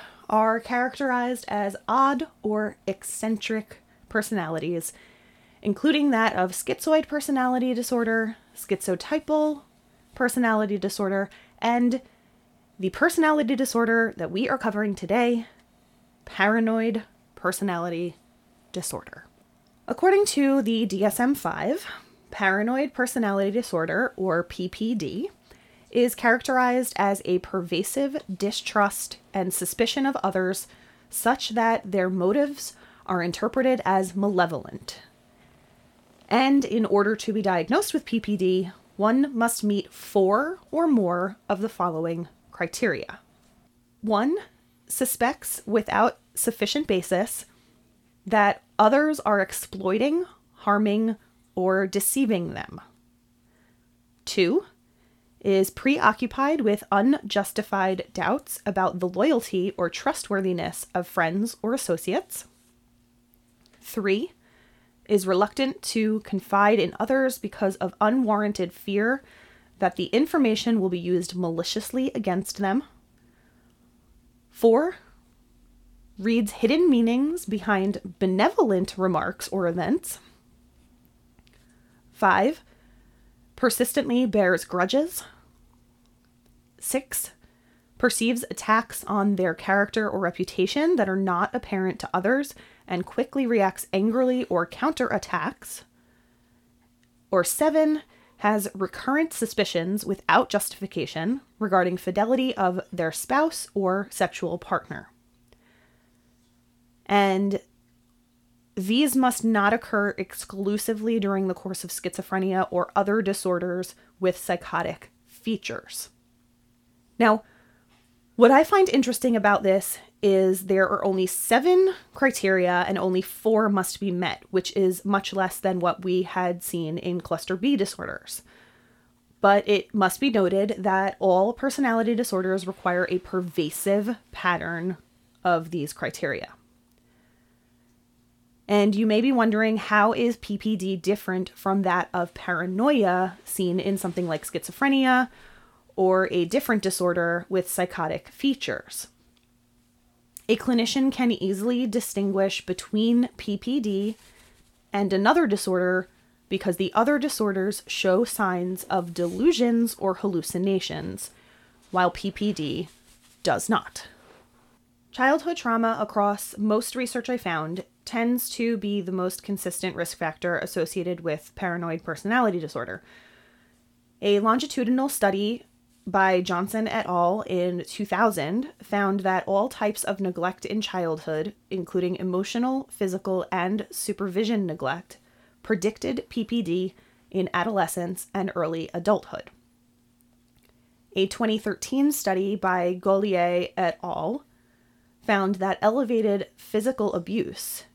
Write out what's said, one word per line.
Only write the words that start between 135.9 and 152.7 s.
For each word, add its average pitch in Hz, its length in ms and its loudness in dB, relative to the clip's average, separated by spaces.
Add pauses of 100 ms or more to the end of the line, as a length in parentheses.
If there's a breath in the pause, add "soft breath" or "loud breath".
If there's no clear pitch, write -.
criteria. - 600 -6 (2250 soft breath)
And 208 280 4
you 214 100 2
may 214 160 4
be 269 100 4
wondering, 220 460 2
how 208 360 4
is 240 240 0
P 202 200 -6
P 214 180 -2
D 190 200 -4
different 185 580 -2
from 196 300 0
that 180 280 0
of 175 220 -4
paranoia 185 1120 0
seen 180 340 0
in 196 180 -2
something 180 300 -4
like 156 200 -4
schizophrenia 254 800 2 (640 soft breath)
or 185 360 4
a 175 140 0
different 220 360 0
disorder 175 680 0
with 180 200 0
psychotic - 600 -4
features? - 800 -4 (1400)
A 233 60 4
clinician 254 560 0
can 247 200 0
easily 214 540 -2
distinguish 196 800 -2
between 226 720 0